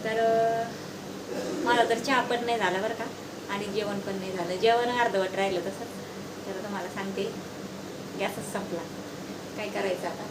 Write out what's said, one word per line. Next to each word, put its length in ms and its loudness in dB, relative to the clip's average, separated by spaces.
तर, 140 2
अं, 1500 2
माझा 240 6
तर 100 4
चहा 240 4
पण 220 0
नाही 140 2
झाला 200 4
बरं 160 0
का, 100 -4
आणि 140 -2
जेवण 340 0
पण 160 -4
नाही 180 -4
झालं. 240 -2
जेवण 320 6
अर्धवट 460 4
राहिलं 260 2
तसं. 240 -4
तर 60 -6
तुम्हाला 360 -4
सांगते, 440 -2
गॅसच 320 -2
संपला. 280 -2
काय 120 -4
करायचं 380 0
आता? 240 -4